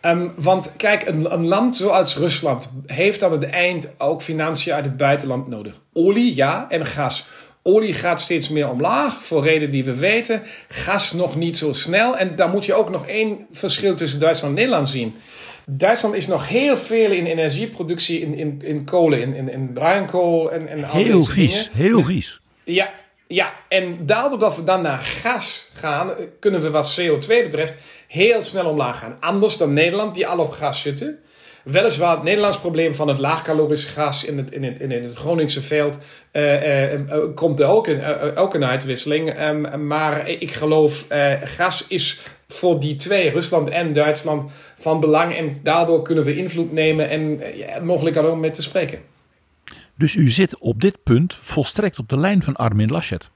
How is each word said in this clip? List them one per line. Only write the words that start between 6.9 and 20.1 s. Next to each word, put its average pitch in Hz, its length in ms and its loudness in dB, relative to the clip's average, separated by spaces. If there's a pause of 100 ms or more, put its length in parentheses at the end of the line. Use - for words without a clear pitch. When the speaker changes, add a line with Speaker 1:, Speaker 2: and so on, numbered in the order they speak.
Speaker 1:
Olie 202 300 4
gaat 170 280 -2
steeds 151 280 -2
meer 147 200 0
omlaag, 214 540 -2
voor 151 200 0
reden 151 280 2
die 135 120 0
we 127 120 -4
weten. 220 460 0 (280)
Gas - 440 -2
nog 165 220 -2
niet 165 220 -2
zo 151 160 -2
snel. 196 440 2
En 185 180 -2
dan 175 160 2
moet 196 140 0
je 190 80 0
ook 214 160 4
nog 180 180 -6
één 214 440 -2
verschil 196 440 0
tussen 147 240 -4
Duitsland 151 340 2
en 165 60 0
Nederland 190 300 2
zien. 117 260 -4 (500)
Duitsland 202 500 2
is 196 120 -2
nog 165 200 -2
heel 269 300 2
veel 220 340 2
in 175 140 0
energieproductie, 165 960 -2
in, 151 180 -6
in, 147 260 -6
in 147 220 -6
kolen, 160 360 4
in, 131 140 -4
in, 131 160 -6
in 131 220 -6
bruinkool 170 800 2